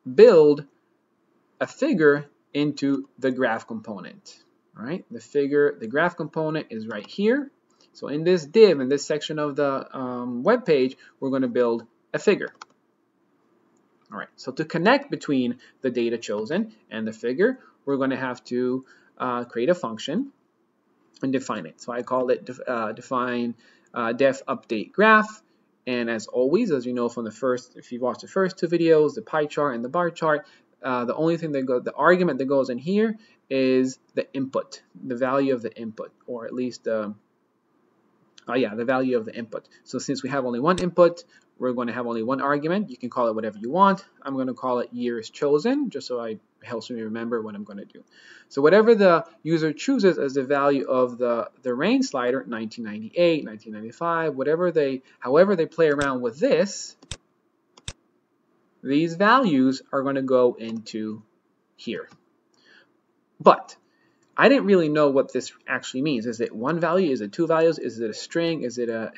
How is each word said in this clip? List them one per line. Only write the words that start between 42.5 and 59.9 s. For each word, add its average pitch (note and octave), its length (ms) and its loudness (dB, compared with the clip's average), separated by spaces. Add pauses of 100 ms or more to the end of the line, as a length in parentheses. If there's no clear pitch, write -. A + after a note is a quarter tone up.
You B2 80 -16
can A#2+ 140 -10
call A#2+ 160 0
it A2 80 -2
whatever G#2+ 240 -6
you A#2 100 -8
want. F#3 340 4 (200)
I'm C#3 120 -8
gonna C3 200 -4
call B2+ 240 -2
it - 140 -6
years A#2+ 360 -6
chosen, A3 640 0
just C3+ 160 -10
so B2 120 -6
I, A2+ 200 -8 (240)
helps A2 260 -10
me A#2+ 120 -10
remember A#2 420 -6
what G#2+ 100 -12
I'm G2+ 100 -12
gonna G2+ 220 -16
do. - 180 -20 (460)
So C#3 140 -2
whatever G#3+ 320 8
the E3+ 300 6 (180)
user D#3 300 0
chooses G3 440 2
as C#3 160 -2
the C3+ 100 0
value C#3 440 2
of B2 320 0
the, A#2+ 320 -2 (100)
the B2 140 -4
range A#3 300 0
slider, B2+ 420 -2
nineteen A2+ 380 -10
ninety-eight, B2 600 0
nineteen A2 280 -16
ninety-five, E3 600 -4
whatever D#3+ 380 0
they, C#3 320 -2 (160)
however F3 360 4
they D#3+ 120 0
play D#3+ 220 2
around C#3 320 0
with B2 180 -4
this, G3+ 580 0 (1800)
these D3+ 320 0
values E3+ 800 4